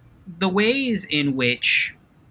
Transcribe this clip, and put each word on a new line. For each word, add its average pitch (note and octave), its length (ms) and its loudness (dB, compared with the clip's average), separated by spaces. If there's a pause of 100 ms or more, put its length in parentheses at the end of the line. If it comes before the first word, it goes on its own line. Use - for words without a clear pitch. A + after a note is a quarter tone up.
(380)
the F#3+ 100 0
ways A3 580 0
in C#3+ 280 0
which - 600 0 (340)